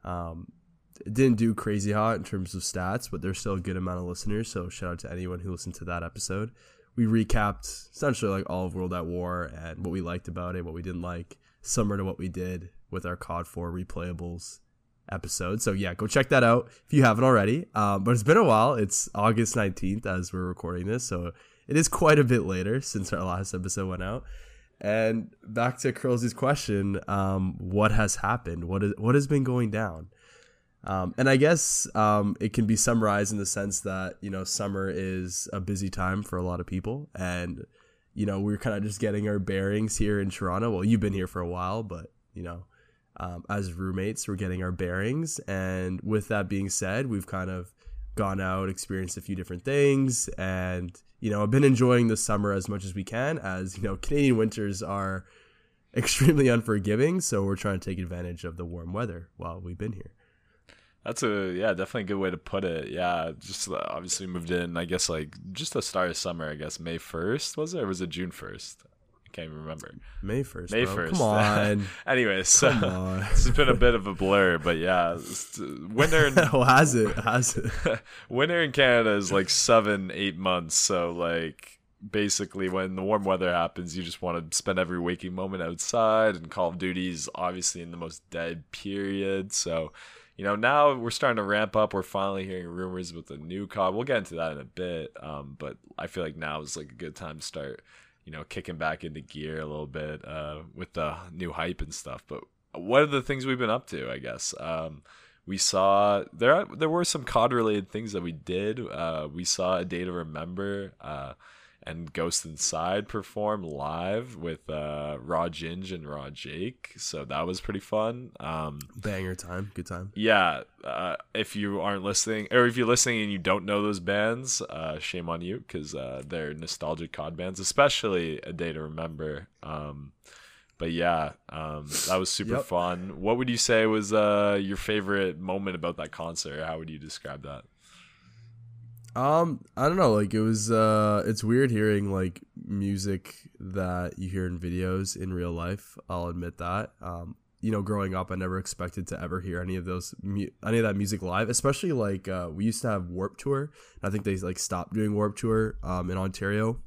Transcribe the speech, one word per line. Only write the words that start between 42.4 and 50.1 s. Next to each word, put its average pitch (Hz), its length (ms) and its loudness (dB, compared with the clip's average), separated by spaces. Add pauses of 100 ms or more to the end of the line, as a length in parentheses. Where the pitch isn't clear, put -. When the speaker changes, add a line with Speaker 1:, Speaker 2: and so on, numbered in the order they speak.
Speaker 1:
know, 87 220 -10 (540)
um, 87 320 -8
as 98 240 -2
roommates, 95 520 -4
we're 101 100 -4
getting 92 260 -2
our 90 100 -2
bearings. 101 680 -2
And 92 600 -2
with 107 280 -2
that 101 200 0
being 98 220 -2
said, 104 380 -2
we've 101 180 -2
kind 95 240 -4
of 92 240 -8 (400)
gone 98 260 0
out, 95 300 0
experienced 95 480 -6
a - 20 -8
few 98 160 -6
different 90 260 -8
things, 135 640 4 (100)